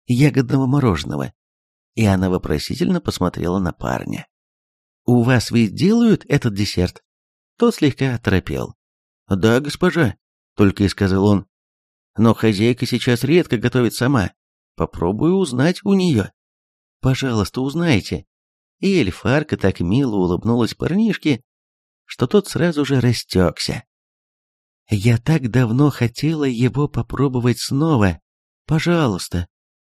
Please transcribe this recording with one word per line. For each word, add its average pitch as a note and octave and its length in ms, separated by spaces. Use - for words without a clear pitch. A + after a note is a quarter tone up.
ягодного C3 600
мороженого?» F2+ 680
И A2+ 100
она F#2+ 240
вопросительно F2+ 720
посмотрела F2+ 580
на F2 140
парня. - 540
«У A#2+ 160
вас A#2+ 280
ведь A2+ 240
делают G#3 540
этот B2+ 240
десерт?» G2 500
Тот A#3+ 200
слегка C3+ 380
оторопел. E2+ 600
«Да, A2 320
госпожа», — D3 560
только G2+ 280
и F#2+ 40
сказал F#2+ 360
он. G2+ 220
«Но A2 160
хозяйка A2+ 520
сейчас B2 380
редко D3 320
готовит A#2 380
сама. B2 380
Попробую G#2+ 640
узнать D#3 480
у G3 100
неё». D#3 360
«Пожалуйста, B2 640
узнайте». C#3 640
И F#3+ 180
эльфарка A#2 580
так F#2+ 240
мило G#2 360
улыбнулась G2+ 580
парнишке, D#3+ 680
что - 220
тот G3+ 220
сразу D3 360
же C3+ 160
растёкся. - 840
«Я A2+ 260
так C3+ 340
давно B2+ 400
хотела C#3+ 540
его B2+ 440
попробовать B2 720
снова. C3 600
Пожалуйста». D3 840